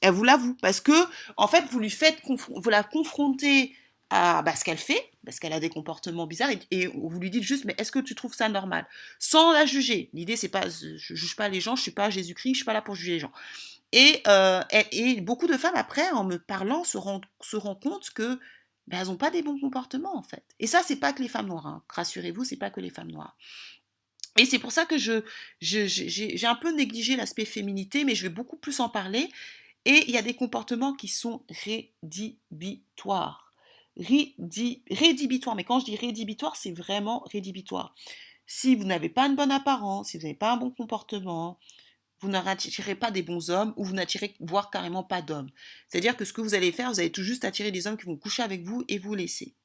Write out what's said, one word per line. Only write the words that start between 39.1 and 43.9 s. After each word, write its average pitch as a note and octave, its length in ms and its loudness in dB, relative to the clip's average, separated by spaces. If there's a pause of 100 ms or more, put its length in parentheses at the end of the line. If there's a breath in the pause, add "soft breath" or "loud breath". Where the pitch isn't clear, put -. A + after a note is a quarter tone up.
une C#4 100 2
bonne C#4 160 4
apparence, G#3 580 0
si - 60 -10
vous D#3+ 80 -12
n'avez D3+ 100 -6
pas A3 180 0
un B3 40 2
bon B3 140 -2
comportement, F#3+ 880 -6 (600 soft breath)
vous G3 60 -4
n'attirez F#3+ 640 -2
pas A3+ 160 -2
des F#3+ 120 -2
bons E3 260 -4
hommes G3 280 2
ou G3+ 80 -4
vous F#3 100 -6